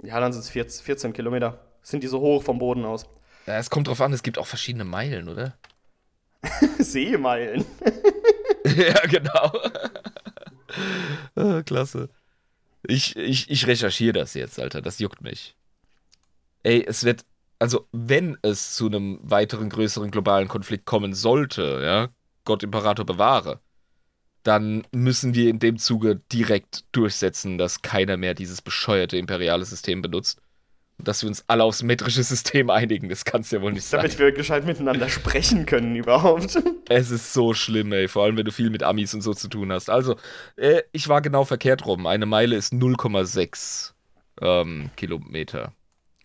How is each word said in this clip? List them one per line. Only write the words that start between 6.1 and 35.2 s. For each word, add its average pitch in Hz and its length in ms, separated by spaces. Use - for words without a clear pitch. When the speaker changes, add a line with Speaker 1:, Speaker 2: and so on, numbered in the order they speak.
Speaker 1:
<laughs> - 360
Seemeilen. 131 920
<laughs> - 40
Speaker 2:
Ja, 160 440
genau. 151 480
<laughs> - 1800
Ah, 185 300
klasse. 131 460
Ich, 131 300
ich, 123 340
ich 139 160
recherchiere 117 460
das 78 220
jetzt, 64 260
Alter, 67 220
das - 160
juckt 104 240
mich. - 320
Ey, 117 240
es 113 180
wird, 120 200
also 120 340
wenn 135 500
es 104 320
zu 113 120
einem 101 360
weiteren 104 480
größeren 107 400
globalen 98 380
Konflikt 101 360
kommen 101 300
sollte, 101 720
ja, 104 240
Gott 107 180
Imperator 104 440
bewahre, 98 540
dann 107 500
müssen 127 420
wir 120 160
in 113 80
dem 113 200
Zuge 110 380
direkt 110 600
durchsetzen, 98 640
dass 87 240
keiner 95 340
mehr 90 180
dieses 90 280
bescheuerte 95 540
imperiale 90 480
System 92 380
benutzt. 87 380
Und - 80
dass - 160
wir 110 60
uns 104 180
alle 113 160
aufs 113 220
metrische 120 400
System 127 460
einigen, 104 380
das 90 160
kann's - 280
ja 101 100
wohl 104 100
nicht 98 200
Speaker 1:
Damit 151 200
Speaker 2:
sein. - 60
Speaker 1:
wir 139 140
gescheit 147 340
miteinander 131 420
sprechen - 560